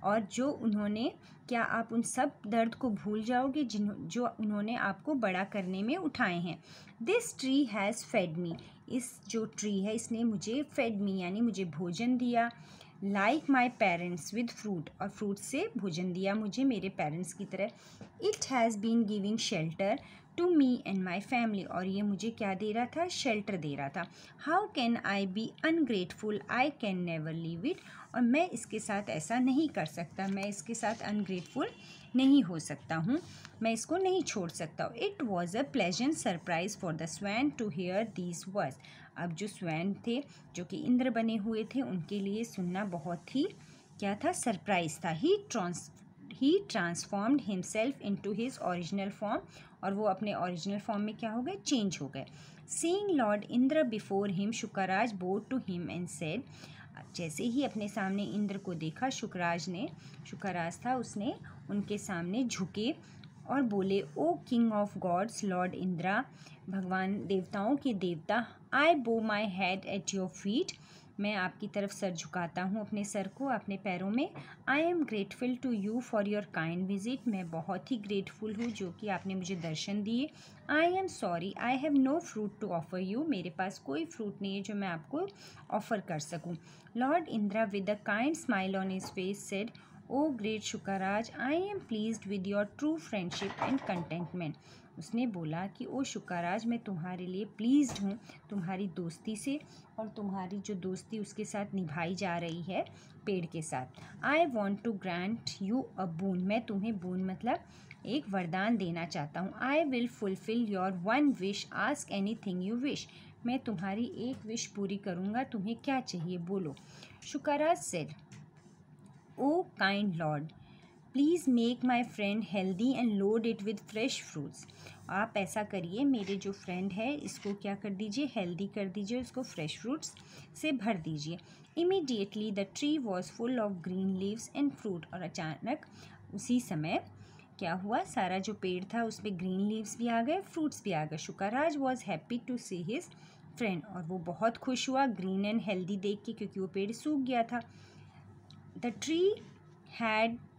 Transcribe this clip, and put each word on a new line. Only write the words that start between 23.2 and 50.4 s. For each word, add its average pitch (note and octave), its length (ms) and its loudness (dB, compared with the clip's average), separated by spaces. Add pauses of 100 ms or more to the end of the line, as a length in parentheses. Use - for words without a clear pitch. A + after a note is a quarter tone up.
दे D3 180 -2
रहा C#3 140 -4
था। E3+ 160 -4 (440)
"How F4 120 4 (160)
can A#3 280 2
I G3 280 2
be A3 140 -2 (180)
ungrateful? G#3+ 760 2 (120)
I C4 200 4 (120)
can F#3 260 0
never D#3+ 240 -2
leave E3 320 -4
it," F4+ 120 0 (380)
और B3 60 4
मैं C#4+ 280 6
इसके - 300 -4
साथ G3+ 300 -2
ऐसा D#3 300 0
नहीं C4+ 300 6
कर F3 160 -2
सकता, E3+ 420 -4
मैं G3 180 0
इसके G#3 280 -6
साथ A3 220 0
अनग्रेटफुल G3+ 760 -2 (460)
नहीं C4+ 280 10
हो E3+ 160 0
सकता - 360 -4
हूँ, G3+ 240 2 (420)
मैं A3+ 100 2
इसको A3+ 260 0
नहीं F#4 260 4
छोड़ F3+ 260 -2
सकता - 340 -6
हूँ। - 120 -4
It D#4+ 360 -2
was F3 240 0
a B3 80 2 (120)
pleasant A3+ 380 2
surprise F3+ 640 -2
for E3+ 140 -2
the D#3+ 140 -4 (100)
swan A3 340 2 (100)
to G#3+ 80 0
hear F3+ 360 0 (140)
these F3 360 -6
words. D#3 200 0 (420)
अब F3 160 -4
जो G3 140 -6
स्वैन F3+ 480 -2 (120)
थे, A#3+ 160 0 (320)
जो F3 100 -6
कि F#3+ 120 -8
इंद्र B3 320 4
बने A3+ 260 2
हुए A3 280 0
थे, A#3+ 180 -2
उनके G3 380 -2
लिए G3+ 240 0
सुनना F#3+ 420 -2
बहुत F3 500 -6
ही D4 120 4 (520)
क्या G3+ 160 0
था? D4 160 2
सरप्राइज F#3 640 0
था। E3 240 -2
He D#4 100 6 (200)
trans-, F3 400 -2 (520)
he C#4+ 100 8 (180)
transformed G3+ 680 2
himself G#3+ 600 0 (100)
into G3+ 280 0
his B3+ 240 -2
original F#3 480 0
form, A3 280 -2 (440)
और G3 100 2
वो G3+ 100 0
अपने G3+ 300 2
ओरिजिनल F3+ 460 0